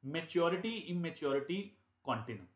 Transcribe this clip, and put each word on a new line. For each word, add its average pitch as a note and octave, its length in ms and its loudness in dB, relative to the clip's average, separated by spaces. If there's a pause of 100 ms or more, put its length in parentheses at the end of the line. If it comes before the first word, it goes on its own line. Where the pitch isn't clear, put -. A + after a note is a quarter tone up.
मैच्योरिटी E3+ 640 2
इमैच्योरिटी E3+ 880 0 (460)
कॉन्टिन्यूम। A2 500 -4